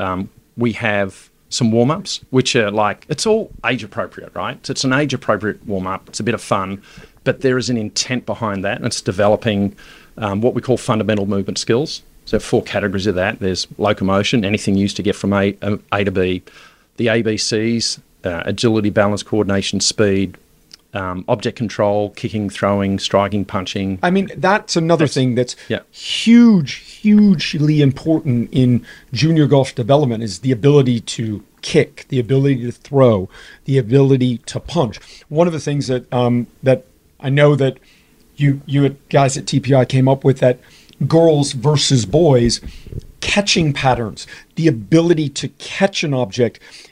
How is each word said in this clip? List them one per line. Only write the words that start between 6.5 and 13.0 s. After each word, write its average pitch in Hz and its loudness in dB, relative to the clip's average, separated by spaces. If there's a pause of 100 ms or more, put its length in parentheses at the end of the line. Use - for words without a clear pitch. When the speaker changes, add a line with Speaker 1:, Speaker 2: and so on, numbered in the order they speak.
Speaker 1:
but - -4
there 127 0
is 117 -4
an 123 -2
intent 107 -6
behind 101 -6
that, 101 -4
and 123 -6
it's - -6
developing, 101 0 (400)
um, 101 -4
what 117 2
we 120 -4
call 120 0
fundamental 107 0
movement 98 -4
skills. 131 -2 (220)
So 107 -2
four 110 0
categories 98 -4